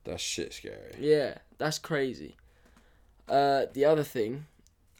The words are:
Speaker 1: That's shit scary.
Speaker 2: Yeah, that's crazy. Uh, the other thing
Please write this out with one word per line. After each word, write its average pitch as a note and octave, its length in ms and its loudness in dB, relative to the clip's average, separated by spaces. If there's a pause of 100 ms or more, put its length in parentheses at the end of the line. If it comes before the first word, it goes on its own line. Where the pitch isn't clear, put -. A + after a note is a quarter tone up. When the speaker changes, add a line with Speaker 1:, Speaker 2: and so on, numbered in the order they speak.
Speaker 1:
That's F2 180 -8
shit - 320 -6
scary. - 460 -14
Speaker 2:
Yeah, C#3+ 400 2 (180)
that's D3+ 220 -2
crazy. C3+ 560 -4 (920)
Uh, C#3 460 4
the C3+ 120 2
other D3+ 180 6
thing C3 420 -4 (540)